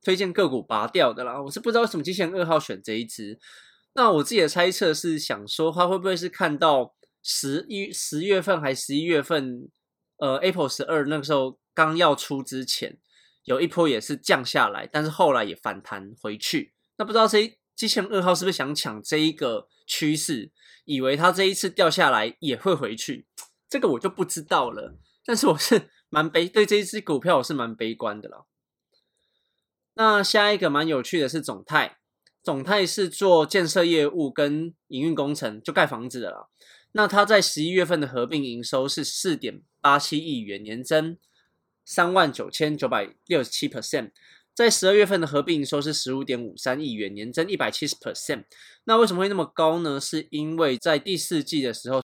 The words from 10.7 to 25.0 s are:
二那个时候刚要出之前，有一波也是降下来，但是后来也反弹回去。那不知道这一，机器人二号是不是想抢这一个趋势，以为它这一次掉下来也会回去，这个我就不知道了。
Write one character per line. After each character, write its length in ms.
二 220
那 120
个 60
时 80
候 260
刚 220
要 180
出 300
之 200
前， 340
有 180
一 60
波 220
也 120
是 160
降 280
下 240
来， 220
但 120
是 80
后 220
来 100
也 140
反 260
弹 400
回 160
去。 340
那 80
不 60
知 80
道 80
这 140
一， 140
机 140
器 100
人 140
二 100
号 100
是 120
不 60
是 60
想 160
抢 300
这 140
一 160
个 340
趋 320
势， 360
以 160
为 160
它 160
这 120
一 80
次 160
掉 220
下 180
来 300
也 180
会 160
回 220
去， 320
这 120
个 80
我 100
就 100
不 160
知 160
道 300
了。 260